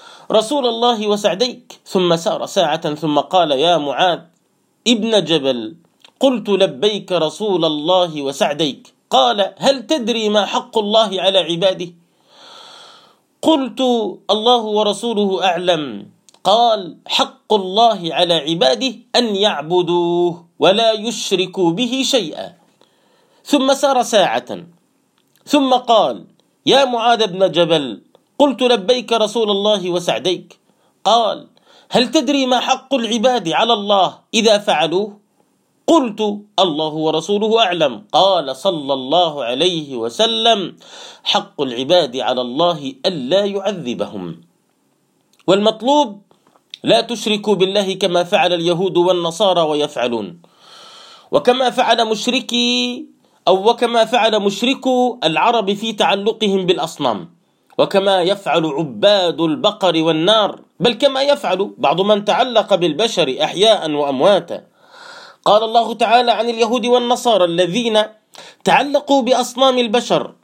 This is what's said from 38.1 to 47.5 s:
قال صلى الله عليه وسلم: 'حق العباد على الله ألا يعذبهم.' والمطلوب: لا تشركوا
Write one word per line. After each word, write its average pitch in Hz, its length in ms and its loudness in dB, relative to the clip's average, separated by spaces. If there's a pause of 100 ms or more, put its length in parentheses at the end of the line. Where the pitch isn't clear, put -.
قال 160 440 2
صلى 147 380 -4
الله 143 500 0
عليه 143 520 -4
وسلم: 214 800 -2 (480)
'حق - 380 -4
العباد 131 560 0
على 123 240 -2
الله 147 520 -2 (120)
ألا 180 400 0
يعذبهم.' 120 960 -6 (1080)
والمطلوب: 220 720 0 (640)
لا 131 180 2
تشركوا 208 540 -2